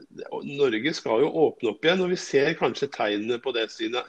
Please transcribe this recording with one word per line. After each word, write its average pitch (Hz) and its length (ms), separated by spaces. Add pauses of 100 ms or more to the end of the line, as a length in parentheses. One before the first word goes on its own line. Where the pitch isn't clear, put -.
(420)
Norge 139 520
skal 120 300
jo 156 100
åpne 123 380
opp - 120
igjen, 180 200
og 180 80
vi 180 40
ser 143 380
kanskje 139 340
tegnene 110 520
på 131 120
det, 113 180
Stina. 117 380